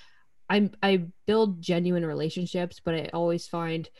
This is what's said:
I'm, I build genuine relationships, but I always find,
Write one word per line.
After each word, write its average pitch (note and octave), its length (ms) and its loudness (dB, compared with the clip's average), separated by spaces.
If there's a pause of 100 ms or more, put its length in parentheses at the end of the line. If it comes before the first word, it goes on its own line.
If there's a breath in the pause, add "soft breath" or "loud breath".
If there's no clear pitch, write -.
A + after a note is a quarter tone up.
(500 soft breath)
I'm, G3+ 220 2 (100)
I F#3+ 240 4 (200)
build G#3 360 2
genuine F3 420 0
relationships, F3 800 -4
but E3 100 0
I D#3+ 200 -4
always E3+ 340 0
find, E3 400 -4 (120 soft breath)